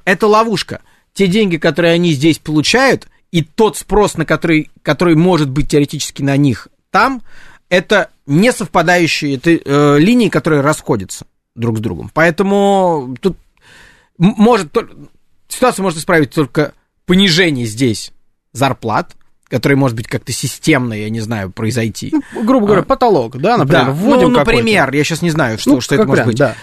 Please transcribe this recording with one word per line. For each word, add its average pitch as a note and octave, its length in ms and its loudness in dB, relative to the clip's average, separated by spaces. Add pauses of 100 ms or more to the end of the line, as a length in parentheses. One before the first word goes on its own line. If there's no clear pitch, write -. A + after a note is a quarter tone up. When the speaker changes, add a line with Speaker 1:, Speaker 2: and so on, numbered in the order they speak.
Speaker 1:
это G3+ 240 0
ловушка. G#3+ 520 0 (320)
Те G3 140 0
деньги, F#3+ 300 0
которые E3 380 0
они E3+ 180 2
здесь D3 260 0
получают, F3+ 720 0 (240)
и E3 100 0
тот - 340 -2
спрос, G3+ 400 0
на D#3+ 80 -4
который, D#3 460 0 (120)
который E3 340 0
может D#3+ 340 2
быть C#3 180 -2
теоретически C#3+ 540 -2
на C#3 140 0
них C#3 320 0 (220)
там, A#3+ 320 0 (460)
это F#3 400 0 (180)
не F3 260 2
совпадающие, E3 840 0
это, E3+ 140 -2
э, D3 480 2
линии, A3 300 4
которые D3+ 340 0
расходятся C3+ 640 -4 (280)
друг A2+ 240 -4
с - 20 -4
другом. F#2+ 340 -8
Поэтому F3+ 1080 0
тут F3+ 160 -2 (840)
м-, F#3 200 2
может G#3 340 2
тол-, C#3 160 -4 (600)
ситуацию A#3+ 360 -2
может E3 140 -4
исправить D#3 320 0
только D3+ 420 -2 (340)
понижение F3 600 2
здесь A2+ 460 -4 (400)
зарплат, B2 600 -4 (360)
которое C#3 260 0
может C3+ 220 0
быть A2+ 100 -8
как-то B2+ 260 -8
системно, B2+ 600 -2
я G#2+ 160 -6
не A2+ 100 -6
знаю, G#2 300 -6
произойти. A2+ 640 -4 (200)
Speaker 2:
Ну, B3 100 -6
грубо A#3 220 2
говоря, G3 160 2
Speaker 1:
А. - 20 -10
Speaker 2:
потолок, E3+ 520 0
да, G3 200 0
например, D#3+ 300 2
Speaker 1:
Да. C3+ 60 0
Speaker 2:
вводим A#3+ 400 2
Speaker 1:
Ну, B3 60 2
Speaker 2:
какой-то. - 120 2 (100)
Speaker 1:
например, F#3+ 340 0
я D3 100 2
щас D#3+ 180 -4
не F3 80 0
знаю, B2+ 280 -2
что, - 160 -2
Speaker 2:
Ну, B2+ 60 0
Speaker 1:
что C3 160 -2
это A3 60 2
Speaker 2:
как F3+ 60 0
Speaker 1:
может C#3 180 2
Speaker 2:
вариант, B2 60 0
Speaker 1:
быть. A2+ 60 -4
Speaker 2:
да. B2+ 240 0